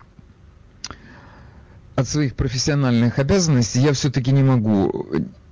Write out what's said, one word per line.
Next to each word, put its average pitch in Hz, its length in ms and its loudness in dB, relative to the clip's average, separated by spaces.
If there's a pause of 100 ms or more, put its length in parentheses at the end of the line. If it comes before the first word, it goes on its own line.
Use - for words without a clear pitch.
(2000)
от 131 120 -2
своих 151 280 -2
профессиональных 127 840 0
обязанностей, 143 600 2
я 147 120 4
всё-таки 131 380 -2
не 139 120 4
могу 110 640 2 (460)